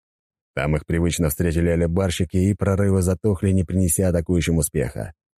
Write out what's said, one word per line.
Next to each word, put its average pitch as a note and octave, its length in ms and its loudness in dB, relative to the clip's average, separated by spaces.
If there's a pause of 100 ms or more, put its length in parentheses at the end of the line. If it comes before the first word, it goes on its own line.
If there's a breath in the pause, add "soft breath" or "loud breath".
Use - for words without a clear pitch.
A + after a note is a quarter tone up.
(560)
Там D2 180 0
их D2+ 120 -2
привычно E2 420 0
встретили E2+ 400 0
алебарщики, E2+ 680 0
и F#2+ 160 2
прорывы G2 480 0
затухли, F#2 500 0
не F#2+ 140 2
принеся F#2 420 0
атакующим E2+ 500 0
успеха. B1 560 -4 (260)